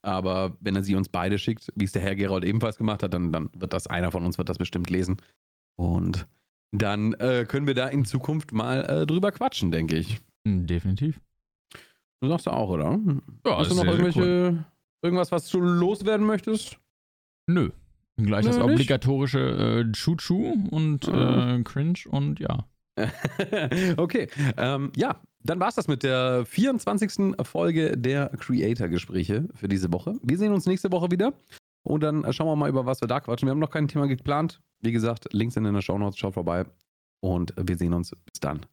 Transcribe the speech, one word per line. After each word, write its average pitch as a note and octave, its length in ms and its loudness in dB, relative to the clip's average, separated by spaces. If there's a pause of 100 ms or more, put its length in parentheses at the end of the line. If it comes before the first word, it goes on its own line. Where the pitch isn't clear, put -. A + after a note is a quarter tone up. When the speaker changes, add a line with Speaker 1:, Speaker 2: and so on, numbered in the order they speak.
Speaker 1:
Aber F#2 580 -2
wenn G2 160 -2
er G2 80 0
sie F#2+ 100 0
uns F#2+ 140 0
beide F#2+ 320 0
schickt, - 340 -4
wie G#2 100 0
es F#2 80 -2
der F#2+ 100 -2
Herr G2 120 -2
Gerold F#2+ 300 0
ebenfalls A2 320 0
gemacht G#2+ 260 -2
hat, F#2 120 -2
dann, F2 180 0
dann D#2+ 220 -4
wird F2+ 180 -8
das, F2+ 160 -6
einer F2 240 -2
von F2+ 120 -4
uns F2 140 -2
wird F2 100 -4
das F2 100 -4
bestimmt F2 320 -4
lesen. F#2 260 0 (600)
Und F2 520 -2 (420)
dann, G#2 440 0
äh, B2 340 0
können C#3 180 -2
wir C#3 80 2
da B2+ 140 0
in C#3 160 0
Zukunft D3 480 -4
mal, A#2+ 320 0
äh, D3+ 220 0
drüber F3 260 2
quatschen, G#2+ 400 -2
denke D#2+ 240 0
ich. F#2+ 240 -2 (260)
Speaker 2:
Hm, F#2 220 2
definitiv. F#2+ 520 -2 (1000)
Speaker 1:
Du B2+ 80 0
sagst D#3+ 180 0
ja - 60 0
auch, A2 180 0
oder? E2 220 2 (520)
Speaker 2:
Ja, - 140 4
Speaker 1:
Hast D3+ 120 2
du F3 40 4
Speaker 2:
ist F3+ 80 4
Speaker 1:
noch - 0 -
Speaker 2:
sehr, - 0 -
sehr E3 100 4
Speaker 1:
irgendwelche, F3 280 4 (320)
Speaker 2:
cool. D#3+ 120 -2 (380)
Speaker 1:
irgendwas, F3 300 2
was F3 160 -2
du F#3 120 0
loswerden G3 680 2
möchtest? G#3+ 520 -2 (680)
Speaker 2:
Nö. E3 220 4 (480)
Gleich G#2 260 2
das A#3+ 120 4
Speaker 1:
Nö, A#3+ 80 4
nicht? C#4 100 6
Speaker 2:
obligatorische, C3 1120 2
äh, A2 40 0
Chu-Chu F#3+ 760 0
und, D#3 380 0
Speaker 1:
Ah. B2 480 2
Speaker 2:
äh, B2 80 0
Cringe D#3+ 340 -2 (120)
und C#3+ 280 -2
ja. - 280 -4 (300)
Speaker 1:
<laughs> F3+ 1000 -2
Okay, F3+ 320 0 (280)
ähm, C3+ 400 -2
ja, - 240 0 (240)
dann E3+ 160 -2
war's G3+ 160 0
das G3+ 100 -2
mit C3+ 160 0
der B2+ 420 2
vierundzwanzigsten G3+ 1000 0
Folge D#3+ 520 0
der C3+ 340 0
Creator-Gespräche G#2 1200 -2
für G2+ 140 -6
diese F#2 240 0
Woche. B2 300 -4
Wir B2+ 140 0
sehen G#3 160 2
uns F#3+ 140 0
nächste F#3 240 0
Woche F3 220 0
wieder G3 200 2 (520)
und D3+ 180 0
dann, D3+ 220 0
äh, - 80 0
schauen D#3+ 160 -2
wir D#3 80 2
mal, D3 120 2
über C3 180 0
was C3 140 -2
wir B2+ 80 -2
da B2+ 120 0
quatschen. A#2+ 260 -2
Wir C3 60 2
haben D3 80 0
noch D3+ 100 -2
kein D3+ 180 -2
Thema C#3+ 200 0
geplant. D3 520 -2 (200)
Wie A2+ 120 0
gesagt, A2+ 400 0
Links A2+ 220 0
sind A2 100 0
in G2+ 100 2
der G2+ 80 2
Shownotes, G2+ 360 -2
schaut G2 160 -4
vorbei F2 300 -2 (560)
und F2 360 0
wir F#2 200 -2
sehen E2+ 180 0
uns. F2 160 -2
Bis - 300 -18
dann. D2 200 -4 (120)